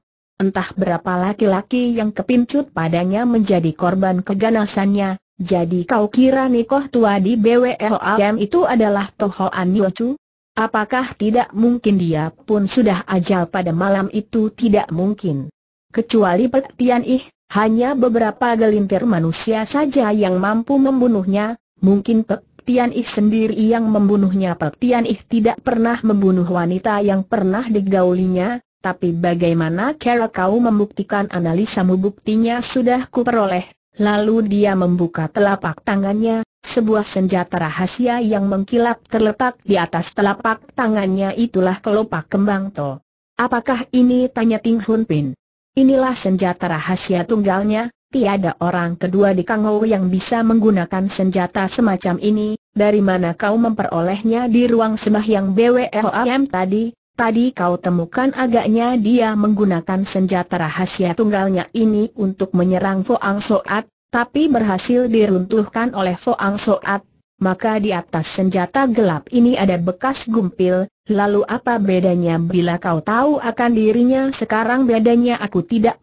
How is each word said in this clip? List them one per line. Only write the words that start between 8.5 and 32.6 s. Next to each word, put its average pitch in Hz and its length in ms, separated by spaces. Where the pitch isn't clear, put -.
adalah 202 560
Toho 196 320
Anyo 190 400
Chu? 240 240
Apakah 226 640
tidak 220 400
mungkin 226 400
dia 160 320
pun 208 400
sudah 208 400
ajal 180 400
pada 175 240
malam 196 400
itu? 214 400
Tidak 208 400
mungkin. 170 560
Kecuali 220 560
Pek 269 320
Tian 247 240
Ih, 254 200
hanya 226 400
beberapa 233 640
gelintir 208 500
manusia 208 560
saja 269 460
yang 202 260
mampu 220 400
membunuhnya, 233 800
mungkin 202 480
Pek - 160
Tian 247 240
Ih - 160
sendiri 220 520
yang 226 280
membunuhnya. 196 720
Pek 151 240
Tian 240 240
Ih 208 240
tidak 226 320
pernah 233 400
membunuh 190 440
wanita 180 600
yang 196 160
pernah 196 480
digaulinya, 185 880
tapi 180 320
bagaimana 170 800
cara 240 320
kau 196 320
membuktikan 208 720
analisamu? 185 680
Buktinya 220 600
sudah 247 480